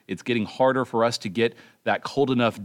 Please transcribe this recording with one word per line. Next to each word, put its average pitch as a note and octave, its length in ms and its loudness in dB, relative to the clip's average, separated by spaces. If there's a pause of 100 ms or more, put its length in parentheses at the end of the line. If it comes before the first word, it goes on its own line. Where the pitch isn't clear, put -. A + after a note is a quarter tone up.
It's F#2+ 140 -8
getting A#2 240 0
harder C3 400 2
for A2+ 180 2
us A#2 140 0
to - 100 -10
get A2+ 260 0 (300)
that G#2 200 -2
cold C#3 260 0
enough, A#2+ 340 2